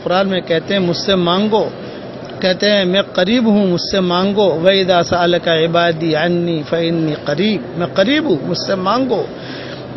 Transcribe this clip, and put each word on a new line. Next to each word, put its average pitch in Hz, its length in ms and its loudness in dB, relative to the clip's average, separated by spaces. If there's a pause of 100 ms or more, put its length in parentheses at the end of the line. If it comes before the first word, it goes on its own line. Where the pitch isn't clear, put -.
قرآن 185 260 0
میں 185 120 0
کہتے 165 340 -2
ہیں، 196 60 2
مجھ 175 160 0
سے - 180 0
مانگو 185 540 2 (760)
کہتے 190 260 2
ہیں، 202 140 2
"میں 185 180 2
قریب 214 440 0
ہوں، 208 200 4
مجھ 175 240 0
سے 196 100 0
مانگو۔ 185 640 2
وَإِذَا 185 380 4
سَأَلَكَ 175 480 0
عِبَادِي 165 640 2
عَنِّي 170 540 0
فَإِنِّي 165 460 0 (100)
قَرِيبٌ۔" 170 380 0 (140)
میں 170 180 -2
قریب 269 300 2
ہوں، 214 180 0
مجھ 170 160 -4
سے - 160 -4
مانگو۔ 202 480 0 (760)